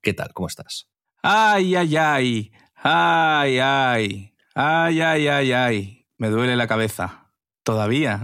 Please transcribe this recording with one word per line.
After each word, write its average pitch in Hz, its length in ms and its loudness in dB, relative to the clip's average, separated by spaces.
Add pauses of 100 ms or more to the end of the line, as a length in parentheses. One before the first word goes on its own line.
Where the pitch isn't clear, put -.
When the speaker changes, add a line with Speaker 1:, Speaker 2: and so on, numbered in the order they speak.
Speaker 1:
¿Qué 101 120 -6
tal? - 200 -10
¿Cómo 90 140 -8
estás? - 380 -14 (360)
Speaker 2:
Ay, 202 520 2
ay, 170 220 0
ay. 131 560 0 (240)
Ay, 156 840 2
ay. 123 760 0 (200)
Ay, 165 460 0
ay, 160 280 2
ay, 139 240 2
ay. 113 540 -2 (100)
Me 110 140 -2
duele 123 260 0
la 120 100 2
cabeza. 110 640 -2 (320)
Todavía, 110 600 0